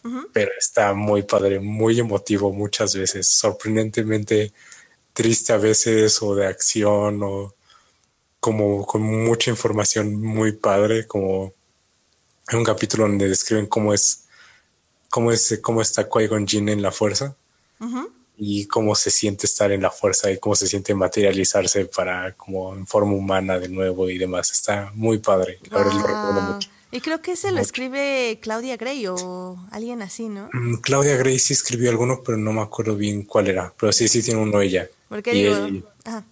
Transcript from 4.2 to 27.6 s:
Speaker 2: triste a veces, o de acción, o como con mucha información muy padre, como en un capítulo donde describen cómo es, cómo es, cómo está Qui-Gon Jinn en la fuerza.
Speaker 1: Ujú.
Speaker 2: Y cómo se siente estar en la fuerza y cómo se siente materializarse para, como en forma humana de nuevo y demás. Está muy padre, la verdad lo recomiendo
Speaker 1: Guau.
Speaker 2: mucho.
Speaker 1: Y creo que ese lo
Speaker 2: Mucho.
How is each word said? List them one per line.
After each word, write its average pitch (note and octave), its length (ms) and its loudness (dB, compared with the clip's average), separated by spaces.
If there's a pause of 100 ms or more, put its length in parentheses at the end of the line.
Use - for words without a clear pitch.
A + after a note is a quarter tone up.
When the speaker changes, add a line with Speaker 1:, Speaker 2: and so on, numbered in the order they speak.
Speaker 2:
triste A2+ 400 2
a A2 40 4
veces, G#2+ 640 4
o G2+ 140 -2
de G2+ 120 2
acción, G#2 760 0
o G2 300 -6 (840)
como G2+ 460 0
con G#2+ 160 -2
mucha A2+ 500 0
información G#2+ 680 0
muy A2 320 0
padre, G#2+ 540 2
como F#2+ 460 -2 (960)
en A#2 100 0
un A#2 40 2
capítulo A2 440 2
donde G2+ 220 2
describen G2+ 380 0
cómo G#2+ 260 0
es, - 300 2 (880)
cómo A#2 220 2
es, A2 300 2
cómo A2+ 200 0
está - 280 0
Qui-Gon G#2+ 380 2
Jinn G#2 220 0
en G#2 120 0
la F#2+ 100 0
fuerza. A2+ 440 -2 (440)
Speaker 1:
Ujú. B3 300 -8 (280)
Speaker 2:
Y G2+ 280 -4
cómo G#2 300 0
se - 160 0
siente G2+ 340 0
estar G2+ 260 4
en G2 120 0
la F2+ 80 0
fuerza G2 400 0
y F2 80 -2
cómo G#2 160 0
se G2+ 100 2
siente G2+ 300 0
materializarse F#2+ 880 2
para, F#2 480 -6
como F#2+ 420 -8
en F#2+ 120 -8
forma G#2 260 2
humana F#2+ 460 0
de F2+ 100 -8
nuevo F#2 400 -2
y F#2 80 -6
demás. F2+ 340 -2
Está G2+ 440 0
muy A2 240 0
padre, F#2 400 0 (100)
la G#2+ 80 -2
verdad G2+ 160 2
lo G2+ 140 0
recomiendo G#3 340 0
Speaker 1:
Guau. G3+ 140 -4
Speaker 2:
mucho. G3+ 140 -10 (240)
Speaker 1:
Y B3 60 -6
creo D#4+ 220 -6
que F4+ 120 -6
ese F4 180 -2
lo - 20 0
Speaker 2:
Mucho. C#4+ 140 0